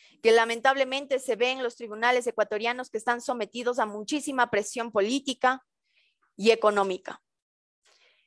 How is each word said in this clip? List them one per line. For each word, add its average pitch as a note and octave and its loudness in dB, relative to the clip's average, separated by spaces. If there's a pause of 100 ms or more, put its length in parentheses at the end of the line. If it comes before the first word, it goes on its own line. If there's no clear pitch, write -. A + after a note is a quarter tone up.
(240)
que A3+ 6
lamentablemente C4 2
se A#3+ -4
ve B3 0
en C4 -6
los A#3 -4
tribunales A#3 -2
ecuatorianos A3+ -2
que A#3 -8
están A#3+ -2
sometidos A#3+ -4
a A#3+ 2
muchísima A#3+ -2
presión A3+ -4
política B3+ -2 (720)
y A3 4
económica. G#3 0 (1040)